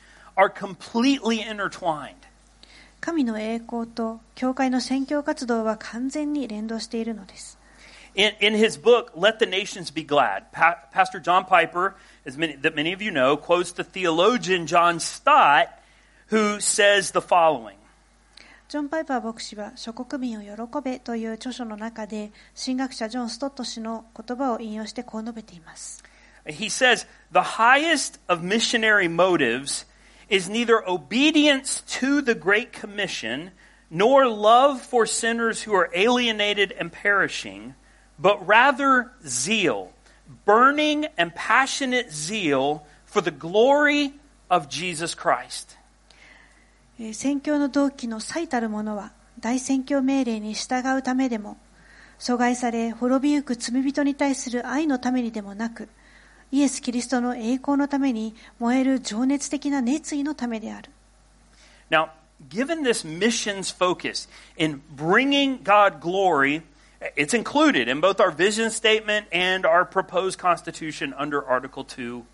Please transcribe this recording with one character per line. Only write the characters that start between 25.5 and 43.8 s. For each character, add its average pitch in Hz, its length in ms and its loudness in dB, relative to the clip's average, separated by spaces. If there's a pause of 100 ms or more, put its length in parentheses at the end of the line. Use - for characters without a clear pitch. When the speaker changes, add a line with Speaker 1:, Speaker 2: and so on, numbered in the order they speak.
Speaker 2:
い 165 60 -20
ま - 160 -20
す。 - 260 -16 (420)
Speaker 1:
He 151 200 -8
says, 233 420 2 (240)
"The - 80 2
highest 277 880 2
of 170 180 -2
missionary 220 600 0
motives 151 800 0 (440)
is 190 160 0
neither 226 400 2
obedience 269 960 0 (160)
to 285 220 0
the 240 120 0
Great 202 380 0
Commission, 190 800 -8 (420)
nor 254 360 6
love 240 520 6
for 226 280 0
sinners 226 600 -2
who 214 60 0
are 180 220 2
alienated 208 840 2
and 170 160 -8
perishing, 131 800 -2 (480)
but 202 240 4
rather 254 640 4 (160)
zeal, 131 640 -2 (580)
burning 294 720 4
and 170 160 0
passionate 247 800 0
zeal 151 720 -2 (240)
for 202 160 0
the 165 80 -4
glory 277 800 2 (360)